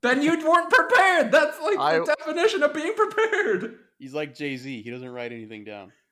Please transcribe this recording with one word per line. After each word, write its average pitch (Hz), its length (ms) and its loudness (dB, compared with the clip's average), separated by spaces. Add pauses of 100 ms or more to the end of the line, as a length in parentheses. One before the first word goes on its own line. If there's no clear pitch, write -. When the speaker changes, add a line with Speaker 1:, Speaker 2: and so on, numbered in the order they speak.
Speaker 1:
Then 262 220 2
you 302 80 4 (180)
weren't 339 220 4
prepared. 370 640 4
That's, 302 280 2
like, 370 180 0
Speaker 2:
I - 200 2
Speaker 1:
the 294 200 0
definition 339 440 0
of 294 100 2
being 311 220 -4
prepared. 415 840 -2 (180)
Speaker 3:
He's 135 160 -18
like 151 200 -8
Jay-Z. 135 480 -8
He 117 80 -12
doesn't 127 200 -12
write 120 220 -10
anything 110 320 -14
down. 101 280 -16 (180)